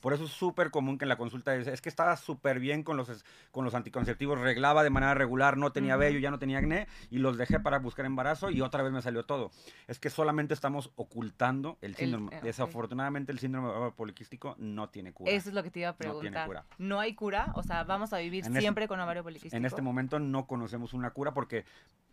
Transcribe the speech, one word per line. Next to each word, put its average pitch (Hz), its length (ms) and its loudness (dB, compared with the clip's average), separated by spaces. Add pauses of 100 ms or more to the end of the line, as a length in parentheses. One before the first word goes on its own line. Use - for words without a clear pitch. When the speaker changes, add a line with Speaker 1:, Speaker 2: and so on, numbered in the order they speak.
Speaker 1:
por 131 120 0
eso 147 120 0
es 151 60 -8
súper 175 400 2
común 135 280 0
que 143 80 -2
en - 20 0
la 123 80 4
consulta 120 400 -2
es, 123 100 -2
"Es 131 140 -6
que - 80 -8
estaba 170 280 2
súper 135 440 0
bien 147 240 0
con 160 120 -2
los 123 120 -2
es-, 113 160 -12 (280)
con 131 120 -2
los 120 100 0
anticonceptivos, 123 640 -2
reglaba 135 440 6
de 143 60 6
manera 135 240 6
regular, 135 420 6
no 143 160 2
tenía 135 220 2
Speaker 2:
Ujú. 135 60 4
Speaker 1:
vello, 147 200 6
ya 139 100 0
no 143 80 -4
tenía 135 200 0
acné, 156 280 2 (240)
y 123 80 0
los 131 180 4
dejé 120 240 2
para 139 180 2
buscar 131 280 -4
embarazo 143 440 0
y 139 100 2
otra 131 220 0
vez 131 100 0
me 131 100 -2
salió 117 220 -2
todo". 135 260 -2 (380)
Es 123 100 -8
que 143 120 -4
solamente 151 440 2
estamos 139 400 -2
ocultando 127 880 -2
el 101 120 -8
Speaker 2:
El, - 40 -10
Speaker 1:
síndrome. 113 380 -2
Speaker 2:
eh, - 40 -10
ok. - 60 -10
Speaker 1:
Desafortunadamente, 131 880 -2
el 127 60 -4
síndrome 131 300 -2
de 101 60 -4
ovario 117 220 -2
poliquístico 117 600 -10
no 107 320 -6
tiene 92 220 -14
cura. 127 200 -2
Speaker 2:
Eso 202 160 0
es 196 60 -8
lo 196 80 -2
que 170 80 -8
te 175 100 -10
iba 175 80 -2
a 175 40 -4
Speaker 1:
No - 60 -12
tiene 156 160 -6
Speaker 2:
preguntar. 107 320 -6
Speaker 1:
cura. 92 180 -10 (140)
Speaker 2:
¿No 196 220 -2
hay 220 140 -2
cura? 202 400 -2
O 175 80 -2
sea, 170 220 -2
¿vamos 202 280 -2
a 190 60 -2
vivir 175 260 -4
Speaker 1:
En 120 120 0
es-, 135 60 6
Speaker 2:
siempre 214 260 2
con 190 120 -4
ovario 170 240 -4
poliquístico? 160 320 -8
Speaker 1:
en 117 80 0
este 135 180 -2
momento 131 360 0
no 135 280 0
conocemos 120 460 -6
una 123 180 -2
cura 139 240 -4
porque, 117 300 -2 (480)